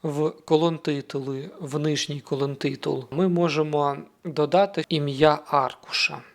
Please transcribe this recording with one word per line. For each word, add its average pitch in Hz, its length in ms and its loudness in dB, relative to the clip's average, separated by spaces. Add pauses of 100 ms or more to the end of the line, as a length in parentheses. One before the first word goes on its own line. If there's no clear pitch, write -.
в 151 280 -2 (140)
колонтитули, 147 1040 0 (100)
в 147 200 -6
нижній 147 420 -2
колонтитул. 139 920 -4
Ми 175 160 2
можемо 151 720 2 (260)
додати 160 640 0
ім'я 147 580 4
аркуша - 760 -2 (140)